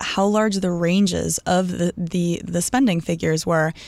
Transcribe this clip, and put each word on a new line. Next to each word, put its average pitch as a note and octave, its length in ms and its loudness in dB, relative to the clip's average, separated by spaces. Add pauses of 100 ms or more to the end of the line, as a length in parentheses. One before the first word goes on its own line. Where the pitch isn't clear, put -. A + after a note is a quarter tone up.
how - 240 0
large G#3+ 300 2
the F#3 160 0
ranges F3 760 2
of F3+ 320 2
the, F3 180 0
the, F3 480 -2
the F3 200 -4
spending A#3 360 2
figures D#3+ 460 -2
were. D#3+ 280 0 (140)